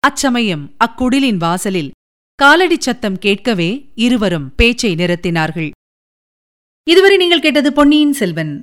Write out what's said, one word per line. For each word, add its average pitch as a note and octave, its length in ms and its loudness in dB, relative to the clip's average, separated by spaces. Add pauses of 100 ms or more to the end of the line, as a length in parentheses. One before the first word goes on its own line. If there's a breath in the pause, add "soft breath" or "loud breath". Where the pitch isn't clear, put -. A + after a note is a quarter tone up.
அச்சமயம் A#3 600 -2 (200)
அக்குடிலின் B3 600 0
வாசலில் F3+ 480 -4 (460)
காலடி E4 400 4
சத்தம் G#3+ 380 -4
கேட்கவே G3 520 -2 (260)
இருவரும் G#3 600 0
பேச்சை A#3 400 2
நிறுத்தினார்கள். E3 760 -4 (1160)
இதுவரை F#4+ 300 6
நீங்கள் F4 280 0
கேட்டது D4 280 2
பொன்னியின் D4 460 2
செல்வன். D#3+ 440 -4